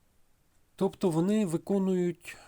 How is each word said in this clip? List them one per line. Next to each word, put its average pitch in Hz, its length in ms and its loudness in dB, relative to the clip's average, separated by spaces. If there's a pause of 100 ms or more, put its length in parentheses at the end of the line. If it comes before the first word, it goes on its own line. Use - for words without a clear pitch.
(760)
Тобто 190 340 0
вони 190 360 2
виконують 180 920 -2 (120)